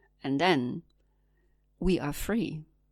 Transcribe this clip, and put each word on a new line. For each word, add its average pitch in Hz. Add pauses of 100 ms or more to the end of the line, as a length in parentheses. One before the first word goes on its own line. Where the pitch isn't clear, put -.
(240)
And 139
then 156 (960)
we 180
are 143
free. 185 (300)